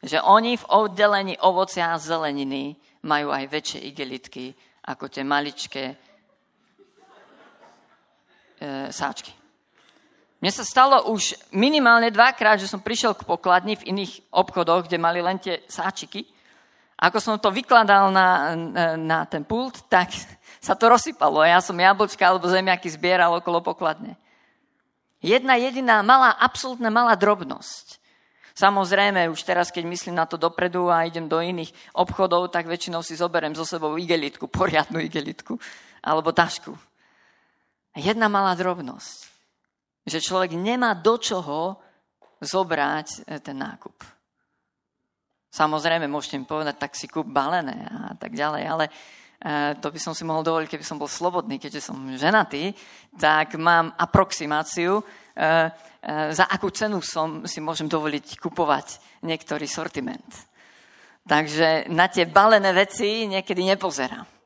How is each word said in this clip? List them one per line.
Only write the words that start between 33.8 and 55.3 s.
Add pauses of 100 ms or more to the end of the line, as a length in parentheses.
igelitku,
poriadnu
igelitku, (460)
alebo
tašku. (1300)
Jedna
malá
drobnosť, (880)
že
človek
nemá
do
čoho (560)
zobrať,
e,
ten
nákup. (1500)
Samozrejme,
môžete
mi
povedať,
tak
si
kúp
balené
a
tak
ďalej,
ale, (580)
e,
to
by
som
si
mohol
dovoliť,
keby
som
bol
slobodný,
keďže
som (220)
ženatý, (440)
tak
mám
aproximáciu,
e, (340)